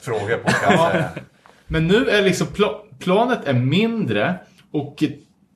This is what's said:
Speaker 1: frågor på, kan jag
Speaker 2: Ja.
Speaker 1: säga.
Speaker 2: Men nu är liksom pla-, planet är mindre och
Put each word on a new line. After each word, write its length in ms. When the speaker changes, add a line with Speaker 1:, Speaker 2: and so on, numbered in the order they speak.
Speaker 1:
frågor 340
på, 120
kan 240
jag 60
Speaker 2:
Ja. 120
Speaker 1:
säga. 180
Speaker 2:
Men 200
nu 220
är 120
liksom 260
pla-, 340
planet 460
är 80
mindre 840
och 320